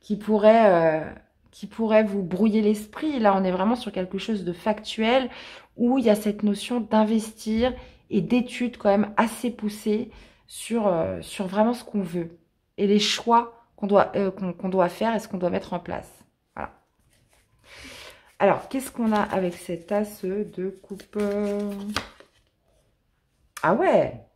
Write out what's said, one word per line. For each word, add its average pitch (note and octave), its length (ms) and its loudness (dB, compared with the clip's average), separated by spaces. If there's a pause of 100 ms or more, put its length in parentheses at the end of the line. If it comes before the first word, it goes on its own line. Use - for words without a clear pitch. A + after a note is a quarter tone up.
qui G#3 160 -6
pourrait, G3+ 840 6
euh, - 80 -10 (400)
qui - 160 -16
pourrait A3 380 2
vous G3+ 180 -2
brouiller G3+ 400 2
l'esprit. G#3+ 580 -2
Là, G#3 160 4
on F#3+ 80 0
est A3 80 0
vraiment G3 240 0
sur G#3+ 160 -10
quelque F#3 260 -6
chose G3 260 -4
de F3 80 -4
factuel A3 800 -2 (460)
où B3 220 2
il A#3+ 60 0
y A3+ 60 6
a G#3 40 8
cette G#3 280 -2
notion G#3 380 -2
d'investir A3 920 0 (380)
et G#3 100 2
d'études A#3+ 560 -2
quand - 120 0
même G#3 280 2
assez A#3 340 -2
poussée G#3+ 600 -4 (360)
sur, A3 420 -2
euh, E3+ 340 -2
sur - 240 -8
vraiment G#3+ 280 2
ce A#3+ 100 -12
qu'on G3+ 180 -4
veut E3+ 360 -6 (380)
et G3+ 100 0
les G3+ 120 6
choix A#3 680 0 (100)
qu'on G#3 100 -6
doit, G3 300 6
euh, G3 140 0
qu'on, F#3 220 -6
qu'on F#3 160 -8
doit F3+ 200 2
faire A3 260 -2
et G#3 60 -2
ce - 80 -16
qu'on F#3+ 100 -8
doit F3 120 -2
mettre F#3+ 220 -6
en F3 60 -4
place. - 320 -10 (460)
Voilà. - 160 -12 (1700)
Alors, - 300 2
qu'est-ce C4 220 -6
qu'on A3+ 220 -2
a G#3 80 2
avec F#3 340 -2
cet E3+ 380 -10
as G#3 320 -4
de F#3+ 460 -6 (120)
coupe ? - 360 -12 (2500)
Ah D#3+ 120 4
ouais. F3 460 2 (160)